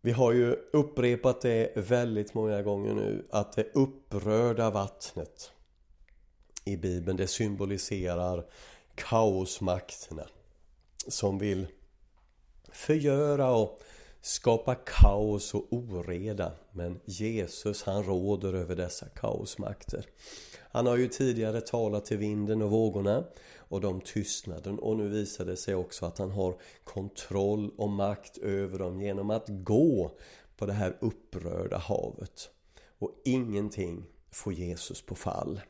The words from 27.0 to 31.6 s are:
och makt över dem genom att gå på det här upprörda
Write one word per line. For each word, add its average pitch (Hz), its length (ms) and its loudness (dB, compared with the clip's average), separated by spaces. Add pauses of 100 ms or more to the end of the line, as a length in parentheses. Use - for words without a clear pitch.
och 104 140 -2
makt 101 480 -2
över 98 400 -2
dem 92 220 -4
genom 101 300 -4
att 110 180 -2
gå 107 680 2 (400)
på 101 100 -4
det 98 60 -2
här 98 280 0
upprörda 87 800 -4